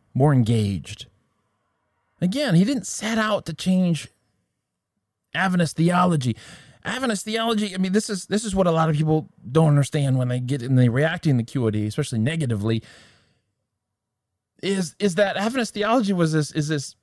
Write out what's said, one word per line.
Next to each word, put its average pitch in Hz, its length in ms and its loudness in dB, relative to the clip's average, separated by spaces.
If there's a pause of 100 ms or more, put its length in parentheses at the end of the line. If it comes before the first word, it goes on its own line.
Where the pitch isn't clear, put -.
(140)
more 139 180 4
engaged. 107 760 0 (1120)
Again, 220 320 -2
he 170 100 6
didn't 240 220 -2
set 220 320 -6
out 214 300 -2
to 165 80 -8
change 180 540 0 (1200)
Adventist 180 440 0
theology. 170 600 2 (460)
Adventist 240 420 -4
theology, 214 500 -2
I - 20 -8
mean, 185 140 0
this 208 180 0
is, 196 160 -6
this 214 180 -2
is 202 120 -6
what 185 120 2
a 170 40 2
lot 160 180 2
of 151 60 2
people 156 340 0 (220)
don't 160 180 4
understand 143 480 2
when 127 120 0
they 123 100 -2
get, 123 220 -4
and 127 160 2
they 127 120 6
react 156 380 0
in 135 100 4
the 117 60 0
Q 123 220 -2
O 110 40 2
D, 107 160 -2
especially 117 340 -4
negatively, 113 640 -2 (1800)
is, 185 360 -2
is 196 160 0
that 196 220 0
Adventist 226 360 -2
theology 208 400 0
was 165 200 2
this, 151 180 0
is 151 160 -2
this, 151 360 -6